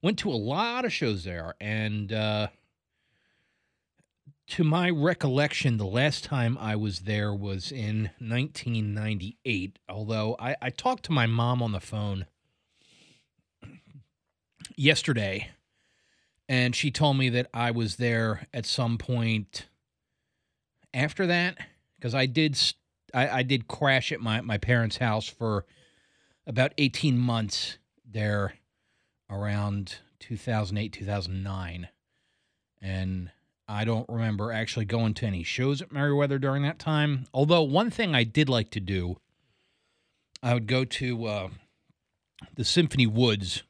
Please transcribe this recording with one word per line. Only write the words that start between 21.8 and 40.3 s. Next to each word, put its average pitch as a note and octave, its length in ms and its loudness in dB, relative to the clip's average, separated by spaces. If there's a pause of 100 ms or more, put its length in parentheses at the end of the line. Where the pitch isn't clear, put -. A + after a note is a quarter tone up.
'cause A#2 120 -2
I C3 120 2
did D3 300 2
s-, - 180 0 (400)
I, C3 240 2
I B2+ 40 2
did B2+ 260 0
crash C3+ 440 2
at - 80 -6
my, A2+ 220 0
my A2 160 -2
parents' A#2 400 2
house A2 280 0
for G#2+ 380 -2 (840)
about C3 300 2
eighteen C#3 400 2
months A#2 640 0 (260)
there G#2 520 -2 (760)
around G2+ 680 -2 (240)
two - 160 -8
thousand G#2+ 400 -2
eight, A2 160 -4
two - 140 -10
thousand F#2+ 360 -4
nine. F2+ 460 -8 (960)
And F#2+ 480 -4 (360)
I G#2+ 200 -4
don't A2+ 200 0
remember A2+ 460 -2
actually A2 320 -2
going A2 300 0
to - 120 -4
any F#2 160 -2
shows C3+ 380 -2
at F#3 100 -14
Merriweather C#3+ 480 2
during C3+ 240 0
that D3 160 -2
time. D3 540 0
Although D3+ 300 6
one E3+ 280 4
thing G3 240 0
I B2 80 6
did C3+ 280 4
like A#2 220 2
to A2 80 -4
do, F2+ 360 -2 (1300)